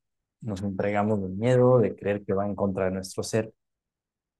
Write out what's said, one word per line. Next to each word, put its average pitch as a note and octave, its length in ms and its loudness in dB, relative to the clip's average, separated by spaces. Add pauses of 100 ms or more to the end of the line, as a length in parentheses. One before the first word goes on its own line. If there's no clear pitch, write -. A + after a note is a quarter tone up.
(400)
nos G2+ 220 -6
entregamos G2+ 600 0
del F#2 100 -6
miedo, B2 460 4
de G2+ 180 2
creer G2+ 280 -4
que G2 100 -2
va G2+ 120 0
en G2+ 80 -4
contra G2 320 -2
de F#2 60 0
nuestro F#2+ 300 -8
ser, A2 300 -2 (880)